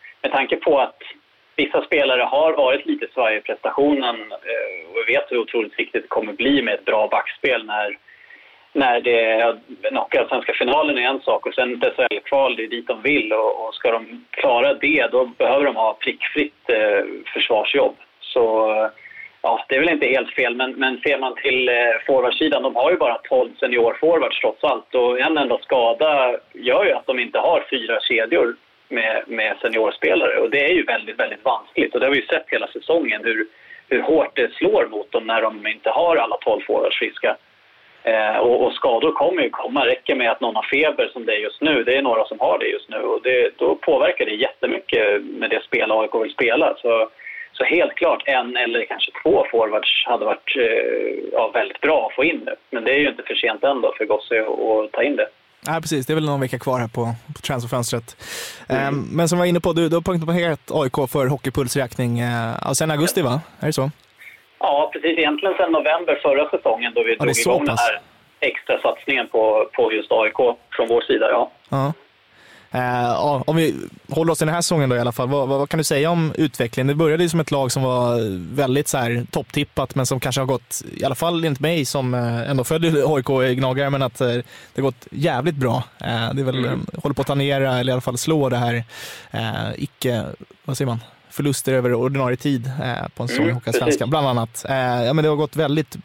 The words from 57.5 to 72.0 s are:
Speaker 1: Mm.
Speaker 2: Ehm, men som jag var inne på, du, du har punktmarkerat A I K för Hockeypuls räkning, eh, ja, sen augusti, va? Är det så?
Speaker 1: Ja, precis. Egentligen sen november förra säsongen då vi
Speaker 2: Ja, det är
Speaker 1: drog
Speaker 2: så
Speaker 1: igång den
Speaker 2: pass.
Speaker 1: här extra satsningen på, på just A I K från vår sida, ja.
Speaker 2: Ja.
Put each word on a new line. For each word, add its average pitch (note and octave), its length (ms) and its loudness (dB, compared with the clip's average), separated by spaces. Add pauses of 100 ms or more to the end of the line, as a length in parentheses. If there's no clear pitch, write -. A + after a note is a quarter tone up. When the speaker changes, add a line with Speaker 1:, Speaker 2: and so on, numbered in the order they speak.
Speaker 1:
Mm. C3 140 0
Speaker 2:
Ehm, C#3 300 -2
men E3 160 2
som F3 100 2
jag F3 40 2
var F3+ 60 4
inne F3 120 2
på, F3 120 0
du, E3 160 2
du E3 80 2
har E3+ 60 0
punktmarkerat E3+ 580 0 (120)
A D3 140 2
I B2 40 -2
K C#3 160 -2
för C3+ 200 0
Hockeypuls C3+ 500 -2
räkning, B2 420 -2
eh, A#2+ 360 -4 (100)
ja, C3+ 100 -2
sen D#3+ 160 -2
augusti, D#3+ 320 0
va? C3 180 0 (200)
Är C#3 60 -4
det D#3 60 0
så? C3+ 180 -2 (680)
Speaker 1:
Ja, D3 340 2
precis. D#3+ 260 -2
Egentligen D3+ 380 0
sen E3+ 160 2
november D#3 500 2
förra C#3+ 280 4
säsongen A#2 440 0
då A#2+ 80 2
vi A2+ 80 0
Speaker 2:
Ja, A2+ 80 2
det - 40 -4
är - 20 2
Speaker 1:
drog C#3 120 2
Speaker 2:
så - 140 0
Speaker 1:
igång C#3+ 140 2
den A#2+ 120 0
Speaker 2:
pass. A#2+ 140 2
Speaker 1:
här - 100 -4 (400)
extra B2+ 400 -2
satsningen B2 480 -2
på, A2 440 2
på A#2 200 2
just G#2+ 200 -2
A A2 140 2
I G#2 40 -2
K A#2+ 260 2 (160)
från A#2 160 0
vår A#2 120 4
sida, A#2 300 2
ja. A#2+ 200 0 (180)
Speaker 2:
Ja. C#3 240 0 (840)